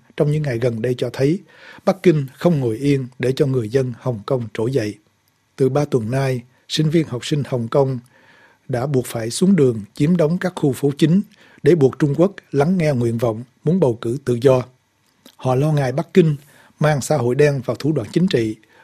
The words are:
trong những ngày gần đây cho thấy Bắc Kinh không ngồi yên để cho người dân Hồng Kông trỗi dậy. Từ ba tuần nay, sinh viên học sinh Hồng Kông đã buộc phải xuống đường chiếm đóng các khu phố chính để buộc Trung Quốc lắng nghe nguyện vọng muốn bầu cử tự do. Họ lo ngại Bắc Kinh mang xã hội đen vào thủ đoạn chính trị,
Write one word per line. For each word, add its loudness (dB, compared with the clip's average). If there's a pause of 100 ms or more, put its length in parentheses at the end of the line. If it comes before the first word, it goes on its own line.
(180)
trong 0
những -2
ngày -4
gần -2
đây -2
cho -4
thấy 0 (460)
Bắc -2
Kinh 4
không 0
ngồi -2
yên 0 (120)
để 0
cho 0
người -2
dân 0
Hồng -4
Kông -2 (100)
trỗi -4
dậy. -2 (600)
Từ 2
ba 0
tuần -2
nay, -2 (280)
sinh 0
viên 0
học -8
sinh -2
Hồng -4
Kông 0 (680)
đã -4
buộc 0
phải -6
xuống 2
đường 2 (120)
chiếm 0
đóng 0
các -4
khu 0
phố -2
chính 4 (420)
để 6
buộc 2
Trung 0
Quốc 2 (200)
lắng 0
nghe 2
nguyện 0
vọng -2 (200)
muốn 2
bầu 2
cử -4
tự 0
do. 4 (760)
Họ -2
lo 2
ngại 0
Bắc -6
Kinh 4 (440)
mang 0
xã -2
hội 0
đen 2
vào -4
thủ -2
đoạn -4
chính 2
trị, -2 (280)